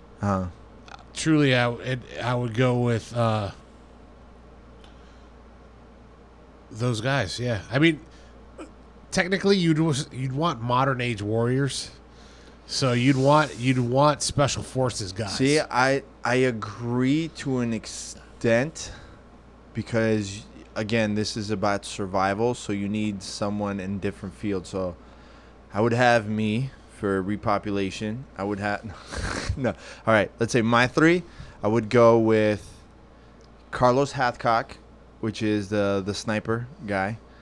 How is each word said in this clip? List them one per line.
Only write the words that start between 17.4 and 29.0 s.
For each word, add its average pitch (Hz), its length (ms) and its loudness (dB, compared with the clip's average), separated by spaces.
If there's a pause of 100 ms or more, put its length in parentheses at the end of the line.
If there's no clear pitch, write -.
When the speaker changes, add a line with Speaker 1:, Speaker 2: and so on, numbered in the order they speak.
Speaker 1:
an 117 140 -2
extent - 1200 -4 (840)
because, 110 680 -2 (320)
again, 107 380 0
this 104 240 -2
is 107 140 -6
about 101 340 0
survival, 98 720 0
so - 180 -6
you 98 160 -4
need 107 320 -4
someone 101 580 -4
in 95 200 -6
different 95 340 -6
fields. 95 360 -6
So 92 260 -4 (800)
I 101 40 0
would 113 140 4
have 120 340 4
me 107 440 -2 (260)
for 98 260 0
repopulation. 104 1000 -4 (120)
I 95 100 -6
would 104 140 -4
have 104 240 -4 (720)